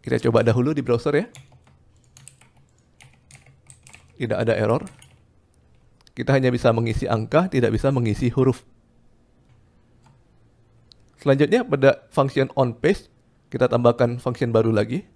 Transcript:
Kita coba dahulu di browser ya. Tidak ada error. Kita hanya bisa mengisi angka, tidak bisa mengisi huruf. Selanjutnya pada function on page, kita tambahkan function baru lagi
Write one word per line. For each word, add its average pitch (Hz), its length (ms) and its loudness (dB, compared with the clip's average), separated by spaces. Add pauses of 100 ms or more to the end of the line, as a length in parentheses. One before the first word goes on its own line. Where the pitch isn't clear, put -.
Kita 123 280 -2
coba 117 160 4
dahulu 123 280 0
di 143 120 -4
browser 123 320 -2
ya. 185 80 -2 (3000)
Tidak 110 200 -4
ada 113 160 -2
error. 110 320 -2 (1300)
Kita 117 240 -2
hanya 127 160 2
bisa 123 200 2
mengisi 113 360 -2
angka, 135 400 0
tidak 117 240 0
bisa 123 160 0
mengisi 120 400 -2
huruf. 131 360 0 (2500)
Selanjutnya 147 440 2
pada 139 480 0
function 135 400 0
on 123 240 -2
page, - 320 -2 (400)
kita 123 160 0
tambahkan 120 560 0
function 123 320 -4
baru 110 160 4
lagi 113 460 -2